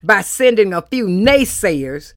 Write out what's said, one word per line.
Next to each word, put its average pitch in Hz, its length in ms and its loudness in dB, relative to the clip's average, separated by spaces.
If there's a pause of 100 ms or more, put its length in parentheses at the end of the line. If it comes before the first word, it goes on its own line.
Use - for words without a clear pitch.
by 196 200 2
sending 220 500 2
a 170 100 -4
few 254 240 -4
naysayers 180 1120 -2